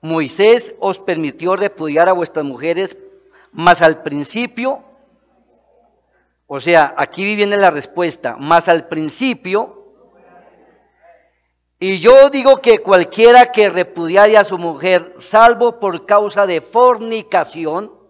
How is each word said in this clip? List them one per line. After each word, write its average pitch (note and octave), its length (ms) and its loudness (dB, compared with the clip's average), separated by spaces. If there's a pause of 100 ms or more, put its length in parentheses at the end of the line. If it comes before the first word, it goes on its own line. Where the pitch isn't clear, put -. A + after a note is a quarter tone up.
Moisés E3 800 -2
os F#3+ 180 -6
permitió E3 580 -6
repudiar E3+ 520 -2
a F#3+ 40 2
vuestras E3 320 -6
mujeres, E3 520 -8 (560)
mas F3 300 2
al D#3+ 200 0
principio", A#3 800 -8 (1600)
o C#3 120 -12
sea, D#3 380 2
aquí G3 400 -6
viene G#3 220 -2
la F#3+ 120 4
respuesta, D3+ 680 -8
"mas D#3+ 300 0
al E3 200 0
principio, F#3 920 -6 (2000)
y F#3+ 200 -6
yo C4+ 320 6
digo C4+ 320 2
que A3+ 160 4
cualquiera A3+ 720 4
que G#3 160 2
repudiare F3+ 720 0
a G3+ 60 4
su G3 120 -8
mujer, E3+ 600 -4
salvo A#3 600 2
por F3 280 -8
causa G#3 400 0
de E3+ 160 -6
fornicación G#3+ 1300 -4 (180)